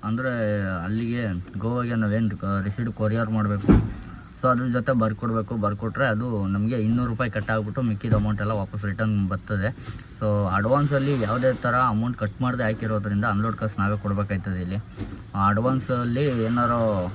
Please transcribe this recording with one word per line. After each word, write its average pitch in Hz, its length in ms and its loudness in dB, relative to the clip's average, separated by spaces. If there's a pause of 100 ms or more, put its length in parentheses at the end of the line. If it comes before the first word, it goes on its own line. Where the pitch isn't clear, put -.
ಅಂದರೆ 117 260 -2 (540)
ಅಲ್ಲಿಗೆ 117 400 -2 (360)
ಗೋವಾಗೆ 120 360 -2
ನಾವೇನು 107 420 0
ಕ-, 98 260 -2
ರಿಸೀಟ್ 107 260 -2
ಕೊರಿಯರ್ 107 400 0
ಮಾಡಬೇಕು. 104 380 0 (760)
So 127 100 4
ಅದ್ರ 123 220 2
ಜೊತೆ 123 180 0
ಬರ್ಕೊಡ್ಬೇಕು, 110 640 0
ಬರ್ಕೊಟ್ರೆ 107 520 0
ಅದು 110 400 0
ನಮಗೆ 107 340 2
ಇನ್ನೂರು 117 280 2
ರೂಪಾಯಿ 117 220 -2
ಕಟ್ 107 200 -2
ಆಗ್ಬಿಟ್ಟು 107 300 -2
ಮಿಕ್ಕಿದ 110 320 0
ಅಮೌಂಟ್ 107 280 2
ಎಲ್ಲ 104 100 -2
ವಾಪಸ್ 101 340 -4
ರಿಟರ್ನ್ 101 440 0
ಬರ್ತದೆ. 98 480 -2 (420)
So 110 60 -4 (280)
ಅಡ್ವಾನ್ಸಲ್ಲಿ 135 680 2
ಯಾವುದೇ 123 320 2
ಥರ 120 220 0
ಅಮೌಂಟ್ 120 420 2
ಕಟ್ 104 240 -4
ಮಾಡದೆ 123 220 0
ಹಾಕಿರೋದ್ರಿಂದ 107 640 0
ಅನ್ಲೋಡ್ 107 300 0
ಕಾಸು 104 260 -2
ನಾವೇ 104 160 2
ಕೊಡ್ಬೇಕಾಯ್ತದೆ 98 640 -2
ಇಲ್ಲಿ. 90 160 -4 (580)
ಆ 98 140 4
ಅಡ್ವಾನ್ಸಲ್ಲಿ 123 920 0
ಏನಾರು 113 720 2